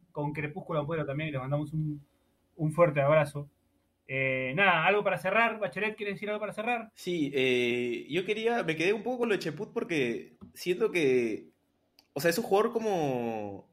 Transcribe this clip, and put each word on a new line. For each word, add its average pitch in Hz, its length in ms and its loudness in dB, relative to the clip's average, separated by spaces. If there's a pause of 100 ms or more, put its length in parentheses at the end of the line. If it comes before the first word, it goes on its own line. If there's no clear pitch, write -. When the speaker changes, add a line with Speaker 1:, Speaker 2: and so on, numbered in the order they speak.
(120)
Speaker 1:
Con 151 220 -4
Crepúsculo 151 460 -4
Ampuero 147 260 -2
también. 151 260 -4
Les 135 80 -4
mandamos 147 340 -2
un, 151 300 -4 (540)
un 156 160 0
fuerte 156 280 4
abrazo. 143 460 2 (680)
Eh, 131 440 -2
nada, 175 280 6
algo 202 200 4
para 165 120 2
cerrar. 220 420 0
Bachelet, 208 360 -2
¿quieres 202 200 -6
decir 202 140 -8
algo 208 120 -4
para 202 100 -6
cerrar? 220 440 -4
Speaker 2:
Sí, 175 380 -2
eh, 123 760 2
yo 175 160 -2
quería, 220 380 0
me 160 120 -2
quedé 165 160 2
un 214 120 -2
poco 247 160 -4
con 240 100 0
lo 202 60 2
de - 40 -2
Cheput 170 320 -6
porque 139 600 -2 (200)
siento 202 380 0
que, 127 540 2 (680)
o - 80 -8
sea, 165 100 4
es 170 80 2
un 226 60 0
jugador 214 300 2
como 123 1000 -2